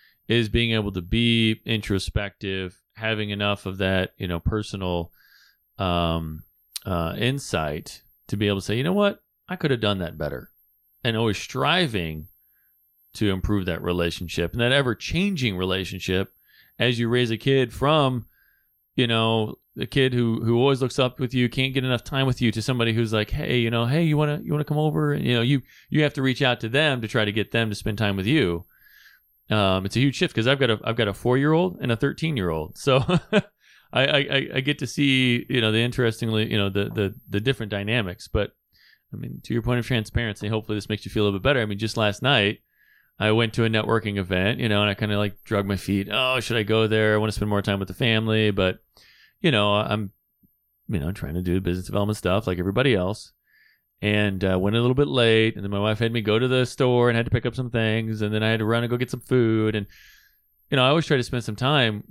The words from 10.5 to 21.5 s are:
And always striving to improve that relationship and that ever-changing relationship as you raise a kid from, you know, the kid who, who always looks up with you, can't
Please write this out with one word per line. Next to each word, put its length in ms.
And 140
always 200
striving 920
to 180
improve 340
that 180
relationship 720
and 80
that 100
ever-changing 840
relationship 760
as 200
you 80
raise 240
a 60
kid 340
from, 540
you 120
know, 480
the 120
kid 260
who, 300
who 140
always 240
looks 180
up 200
with 140
you, 140
can't 260